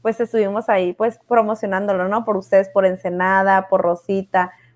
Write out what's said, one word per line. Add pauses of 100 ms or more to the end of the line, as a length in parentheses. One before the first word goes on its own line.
pues,
estuvimos
ahí,
pues, (100)
promocionándolo,
¿no?
Por
ustedes,
por
Ensenada,
por
Rosita, (240)